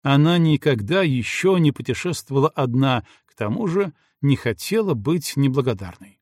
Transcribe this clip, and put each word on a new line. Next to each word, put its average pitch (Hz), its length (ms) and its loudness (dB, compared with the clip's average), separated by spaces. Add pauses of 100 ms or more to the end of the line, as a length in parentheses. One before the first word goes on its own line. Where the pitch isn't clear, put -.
Она 147 340 4
никогда 151 640 2
ещё 160 540 0
не 156 140 4
путешествовала 143 760 -2
одна, 131 560 0 (220)
к - 60 -20
тому 175 340 -4
же 185 260 -2 (260)
не 143 160 2
хотела 196 580 -2
быть 143 440 -4
неблагодарной. 127 840 -4